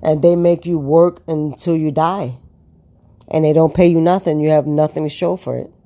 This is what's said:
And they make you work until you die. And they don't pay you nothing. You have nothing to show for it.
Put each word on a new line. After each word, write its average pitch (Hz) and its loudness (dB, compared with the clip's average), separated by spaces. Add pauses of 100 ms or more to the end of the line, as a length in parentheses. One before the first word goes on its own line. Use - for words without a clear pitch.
And 156 0
they 170 4
make 175 0
you 170 -2
work 165 2
until 156 -4
you 156 -2
die. 156 -4 (920)
And 160 -2
they 151 2
don't 160 2
pay 180 4
you 170 4
nothing. 170 0
You 151 0
have 151 2
nothing 151 -2
to 151 -4
show 170 -4
for 127 -10
it. 131 -10 (140)